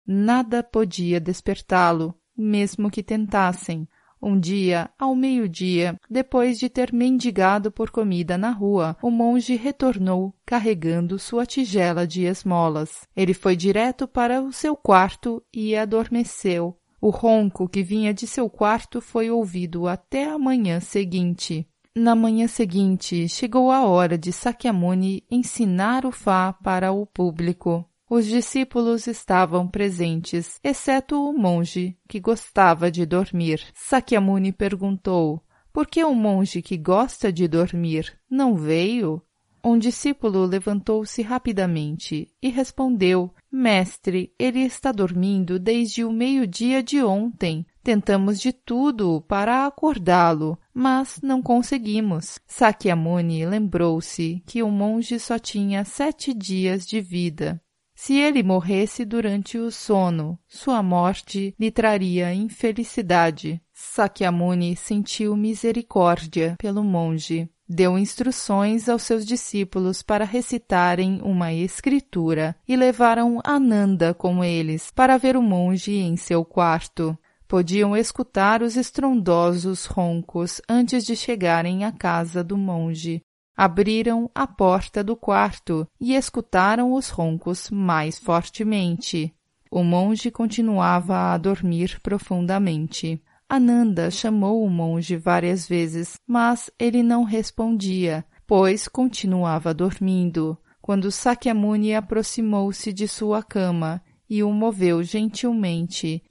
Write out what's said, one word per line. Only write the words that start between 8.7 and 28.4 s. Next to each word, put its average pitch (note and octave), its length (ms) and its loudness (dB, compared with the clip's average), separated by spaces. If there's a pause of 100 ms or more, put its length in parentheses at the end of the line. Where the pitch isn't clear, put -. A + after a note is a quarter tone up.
o A#3+ 120 -2
monge A#3+ 440 2
retornou G3 800 0 (100)
carregando F3+ 760 0
sua A#3 260 -2
tigela F3+ 600 0
de F3+ 160 -4
esmolas. E3+ 920 -2
Ele F#3 200 2
foi F#3 200 2
direto A3 520 0
para B3 340 0
o C4+ 100 -6
seu D4+ 240 -4
quarto G3+ 680 2 (100)
e G#3+ 220 -2
adormeceu. G#3+ 1000 -2 (240)
O G#3 120 4
ronco G#3 580 2
que G3 140 -2
vinha G#3 280 0
de G#3 140 -6
seu A#3 240 -4
quarto A3+ 500 -2
foi A3+ 300 -2
ouvido F3+ 580 -2
até C4+ 400 -4
a D4+ 120 -4
manhã A#3 400 0
seguinte. F3 880 -4 (280)
Na A#3 200 4
manhã A3+ 320 2
seguinte, F#3 840 0
chegou B3+ 420 2
a C4 140 4
hora F3+ 320 4
de F3 140 -6
Sakyamuni F#3+ 960 -2
ensinar A#3+ 800 0
o B3 40 -4
Fá F#3 400 0
para F#3+ 400 -2
o G3+ 140 -2
público. E3+ 800 -2 (240)
Os A#3 160 4
discípulos A#3 800 0